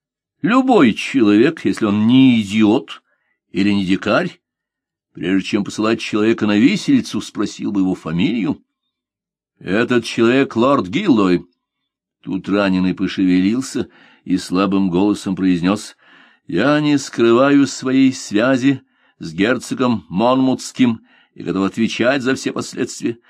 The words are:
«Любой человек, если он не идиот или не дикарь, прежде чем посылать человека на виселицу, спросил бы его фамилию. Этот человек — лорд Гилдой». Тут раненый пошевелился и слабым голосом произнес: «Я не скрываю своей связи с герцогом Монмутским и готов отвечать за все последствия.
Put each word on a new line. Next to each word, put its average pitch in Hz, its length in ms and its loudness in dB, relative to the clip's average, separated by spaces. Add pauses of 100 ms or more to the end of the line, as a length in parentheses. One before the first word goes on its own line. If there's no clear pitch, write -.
(400)
«Любой 233 540 4
человек, 117 720 2
если 101 180 -2
он 107 220 0
не 127 340 6
идиот 107 640 0 (480)
или 101 220 0
не 101 120 0
дикарь, 104 560 -2 (720)
прежде 92 360 -2
чем 104 160 -2
посылать 110 360 -2
человека 110 460 0
на 104 100 2
виселицу, 139 640 0
спросил 104 520 -8
бы 98 80 -2
его 92 140 0
фамилию. 101 680 -4 (960)
Этот 117 480 -2
человек — 123 500 0
лорд 120 320 0
Гилдой». 104 560 0 (800)
Тут 95 260 -8
раненый 92 460 0
пошевелился 98 960 -2 (340)
и 92 140 -2
слабым 98 500 -2
голосом 98 480 0
произнес: 92 580 -2 (520)
«Я 139 340 0
не 147 160 2
скрываю 135 680 2
своей 131 480 0
связи 131 640 0 (380)
с 82 160 -12
герцогом 117 760 -2
Монмутским 123 920 0 (320)
и 104 80 -18
готов 92 240 -2
отвечать 113 560 -2
за 131 120 -2
все - 200 -8
последствия. 120 640 -8 (120)